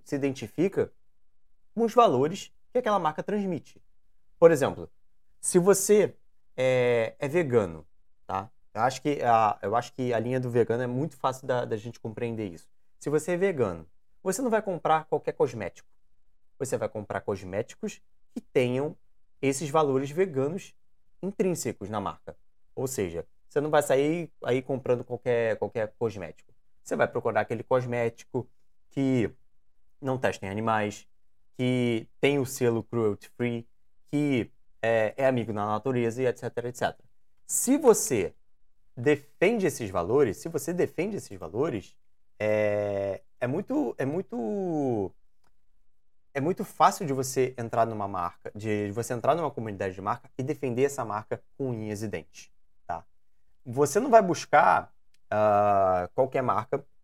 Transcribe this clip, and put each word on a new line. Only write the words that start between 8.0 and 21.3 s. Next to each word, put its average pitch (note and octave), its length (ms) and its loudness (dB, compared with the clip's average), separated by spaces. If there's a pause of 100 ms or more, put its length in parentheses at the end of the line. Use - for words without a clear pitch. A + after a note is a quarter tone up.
tá? F#2+ 240 -6 (240)
Eu G#2+ 80 -4
acho C3 200 -2
que D3 200 -2
a, A2+ 400 4
eu G2+ 120 -2
acho B2+ 200 -2
que B2 180 -2
a A2+ 80 0
linha B2 180 -2
do B2 120 -4
vegano A#2 320 2
é B2+ 40 -4
muito C3 300 -6
fácil C3 300 -4
da, B2 180 -2
da A#2 120 -6
gente A#2 220 -12
compreender A2+ 480 -6
isso. E2 220 -14 (300)
Se D3 120 -8
você D3+ 220 0
é F3 40 0
vegano, B2 500 -2 (360)
você F#3+ 200 -4
não A#3+ 80 0
vai G#3+ 120 2
comprar D#3 440 0
qualquer D3+ 260 -4
cosmético. A#2 560 -4 (720)
Você C3 180 -4
vai A2 120 -4
comprar G#2 340 -6
cosméticos G2 800 -6 (320)
que - 80 -12
tenham C3 560 -2 (440)
esses C#3 280 -2
valores C#3 440 0
veganos D#3+ 600 -4 (480)
intrínsecos E3 720 -4